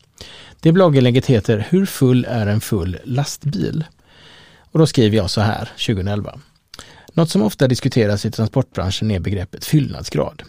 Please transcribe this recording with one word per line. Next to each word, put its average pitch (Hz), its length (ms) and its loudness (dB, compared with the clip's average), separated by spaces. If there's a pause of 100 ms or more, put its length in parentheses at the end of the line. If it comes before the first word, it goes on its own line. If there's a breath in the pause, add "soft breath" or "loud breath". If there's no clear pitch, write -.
(600 loud breath)
Det 160 120 4
blogginlägget 135 540 4
heter 110 440 2
Hur 190 160 2
full 127 420 2
är 110 180 -2
en 104 140 0
full 90 440 -4
lastbil? 143 800 -4 (880 soft breath)
Och 156 60 0
då 160 80 6
skriver 110 300 2
jag 92 140 0
så 113 100 -2
här, 107 360 -2
tjugohundraelva. 101 600 -4 (800 loud breath)
Något 165 140 2
som 196 120 0
ofta 165 260 0
diskuteras 113 580 0
i 107 40 -2
transportbranschen 107 800 -2
är 92 100 -2
begreppet 95 440 -6
fyllnadsgrad. - 840 -2